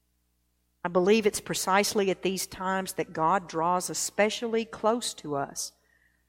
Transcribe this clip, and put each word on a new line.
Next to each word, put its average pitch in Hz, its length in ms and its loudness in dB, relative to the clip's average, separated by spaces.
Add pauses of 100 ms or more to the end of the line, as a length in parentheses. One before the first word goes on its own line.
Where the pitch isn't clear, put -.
(840)
I 175 40 -4
believe 190 380 4
it's 202 140 2
precisely 196 680 2
at - 120 -4
these 196 240 -2
times 190 460 -4
that 160 200 -6
God 165 360 0
draws 175 420 0
especially 220 720 0
close 226 500 0
to 147 200 -8
us, - 380 -6 (560)